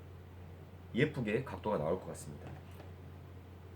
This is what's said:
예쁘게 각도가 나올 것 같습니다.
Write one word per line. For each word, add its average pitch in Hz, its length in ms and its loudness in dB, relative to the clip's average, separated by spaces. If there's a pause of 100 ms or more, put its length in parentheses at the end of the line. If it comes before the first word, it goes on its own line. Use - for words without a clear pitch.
(920)
예쁘게 127 500 6
각도가 101 340 2
나올 80 220 6
것 - 80 -6
같습니다. - 400 -6 (1300)